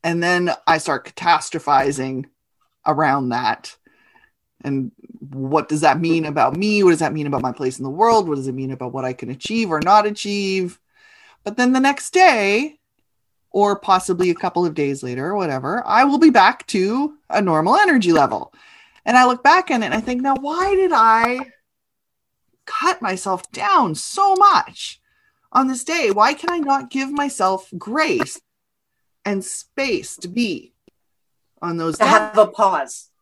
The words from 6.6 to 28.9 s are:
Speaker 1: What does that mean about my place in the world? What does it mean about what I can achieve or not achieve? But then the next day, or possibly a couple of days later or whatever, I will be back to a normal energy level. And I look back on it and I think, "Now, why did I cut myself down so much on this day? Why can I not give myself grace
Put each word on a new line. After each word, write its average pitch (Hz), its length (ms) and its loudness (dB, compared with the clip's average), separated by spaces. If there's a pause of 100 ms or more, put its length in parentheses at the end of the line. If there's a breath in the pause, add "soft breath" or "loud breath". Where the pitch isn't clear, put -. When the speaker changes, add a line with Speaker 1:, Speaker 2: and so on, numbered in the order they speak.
Speaker 1:
What 185 80 8
does 156 100 4
that 156 120 -2
mean 151 140 -4
about 139 160 -4
my 127 100 -4
place 131 260 -6
in 131 60 -8
the 135 60 -6
world? 208 380 2
What 147 80 -2
does 135 120 -6
it 127 60 -8
mean 131 180 -8
about 127 200 -10
what 131 120 -8
I 127 80 -4
can 120 180 -12
achieve 208 400 -4
or 156 100 0
not 208 260 4
achieve? 196 760 -4 (640 soft breath)
But 214 120 -8
then 247 160 2
the 262 80 2
next 277 320 -2
day, 269 680 2 (720)
or 202 280 0
possibly 185 520 0
a 165 40 0
couple 180 300 -2
of 160 100 -4
days 139 280 -4
later 127 240 -6
or 196 100 -4
whatever, 160 500 -4
I 233 180 4
will 277 140 2
be 320 120 8
back 226 380 4
to 240 480 -2 (120)
a 180 140 0
normal 180 340 2
energy 269 360 4
level. 139 400 0 (520 soft breath)
And 240 120 2
I 254 100 6
look 247 160 0
back 359 280 4
on 240 120 0
it 196 40 -4
and - 80 -4
I 220 60 -2
think, 247 220 -6
"Now, 269 140 0
why 339 380 -2
did 381 180 2
I 233 580 2 (1120)
cut - 380 -4
myself 190 500 -6
down 233 420 0
so 392 420 0
much - 640 0 (520)
on 262 140 2
this 254 180 -6
day? 320 280 -2
Why 220 220 2
can 349 160 -6
I 349 80 -4
not 277 320 -2
give 269 220 -6
myself 196 640 -2
grace 208 640 -4 (840)